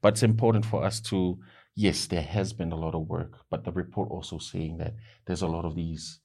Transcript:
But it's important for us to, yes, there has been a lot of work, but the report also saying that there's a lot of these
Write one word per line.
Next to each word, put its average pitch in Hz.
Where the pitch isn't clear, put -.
But 107
it's 110
important 113
for -
us -
to, 90
yes, 98
there 85
has 95
been 82
a 82
lot 80
of 80
work, 85
but -
the 87
report 90
also -
saying 82
that 82
there's 90
a 85
lot 82
of 80
these 82